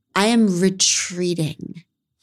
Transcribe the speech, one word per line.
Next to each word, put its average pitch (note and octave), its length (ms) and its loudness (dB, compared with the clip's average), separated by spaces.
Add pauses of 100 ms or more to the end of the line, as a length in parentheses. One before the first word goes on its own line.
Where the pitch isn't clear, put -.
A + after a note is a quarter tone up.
(160)
I G3 120 4
am A3 340 2
retreating F3 1200 -2 (400)